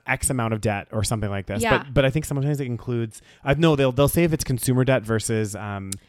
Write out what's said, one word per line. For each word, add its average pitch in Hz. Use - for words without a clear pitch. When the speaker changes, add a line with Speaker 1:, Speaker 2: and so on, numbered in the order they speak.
Speaker 1:
X -
amount 117
of 107
debt," 101
or 107
something 107
like 98
this. 101
Speaker 2:
Yeah. 214
Speaker 1:
But, 143
but 135
I 135
think 151
sometimes 143
it 131
includes, 117
uh, 139
no, 160
they'll, 135
they'll 139
say 170
if 165
it's 156
consumer 127
debt 127
versus, 110
um, 98